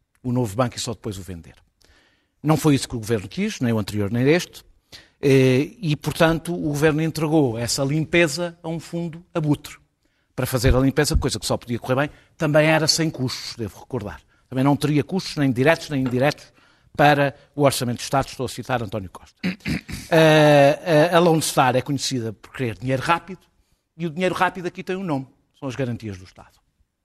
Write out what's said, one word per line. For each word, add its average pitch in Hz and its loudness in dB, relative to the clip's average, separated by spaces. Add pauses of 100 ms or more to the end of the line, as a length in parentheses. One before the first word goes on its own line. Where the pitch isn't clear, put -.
(240)
o 127 -4
novo 120 -2
banco 120 -2
e - -10
só 117 -6
depois 101 -10
o 98 -12
vender. 85 -16 (840)
Não 151 2
foi 147 4
isso - -2
que - -10
o 117 -6
governo 107 -4
quis, 202 -6
nem 117 0
o 110 0
anterior, 101 -4
nem 120 0
este, - 0 (560)
eh, 135 4 (100)
e, 151 0
portanto, 165 0
o 175 -4
governo 147 2
entregou 151 0
essa 120 -4
limpeza 165 0
a 160 -8
um 165 -6
fundo 170 -10
abutre, 151 -2 (600)
para 127 -4
fazer 123 2
a 127 4
limpeza, 139 2
coisa 113 -2
que - -12
só 120 -2
podia 117 -6
correr 131 -2
bem, 147 0 (280)
também 151 2
era 156 2
sem 160 0
custos, - -8
devo 110 -8
recordar. 101 -10 (260)
Também 131 -2
não 143 4
teria 147 0
custos, - -6
nem 139 0
diretos, 143 2
nem 143 -4
indiretos, 127 -2 (420)
para 143 4 (200)
o 143 0
Orçamento 123 0
de - -10
Estado, 135 -2
estou - -8
a 113 -6
citar 120 -4
António 95 -8
Costa. - -20
<coughs> 185 -2 (640)
Eh, 151 6
a, 180 4
a - 8
Lone 165 4
Star 131 2
é 127 2
conhecida 127 -4
por - -20
querer 113 -6
dinheiro 127 -2
rápido, 170 -2 (560)
e 170 -6
o - -4
dinheiro 175 -2
rápido 180 -2
aqui 175 -12
tem 185 -6
um 190 -8
nome, 139 -4 (320)
são 143 -10
as 120 -8
garantias 113 -6
do 92 -20
Estado. - -20 (480)